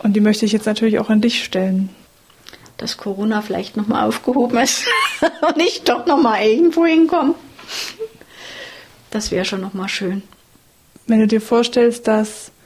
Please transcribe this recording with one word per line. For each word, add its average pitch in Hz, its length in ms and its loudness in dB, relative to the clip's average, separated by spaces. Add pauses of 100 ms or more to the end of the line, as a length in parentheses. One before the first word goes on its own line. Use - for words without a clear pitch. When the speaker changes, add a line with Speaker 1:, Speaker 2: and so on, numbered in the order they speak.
Speaker 1:
Und 208 80 2
die 208 80 2
möchte 208 240 2
ich 196 60 0
jetzt 214 160 -2
natürlich 214 320 0
auch 220 100 -2
an 214 100 4
dich 233 240 0
stellen. 190 460 -2 (880)
Speaker 2:
Dass - 200 -10
Corona 208 440 -4
vielleicht 190 340 -6
noch 208 120 -4
mal 214 180 0
aufgehoben 240 540 0
ist - 260 0 (340)
<laughs> 320 220 -2
und 311 180 0
ich 349 220 0
doch 240 240 -2
noch 320 160 4
mal 214 240 2
irgendwo 330 400 4
hinkomme. 320 480 4 (1800)
Das 214 220 -6
wäre 185 140 -2
schon 190 160 -6
noch 190 120 -8
mal 190 140 -6
schön. 196 340 -4 (880)
Speaker 1:
Wenn 220 140 4
du 220 40 4
dir 214 160 2
vorstellst, 240 680 2
dass, 214 440 -2 (140)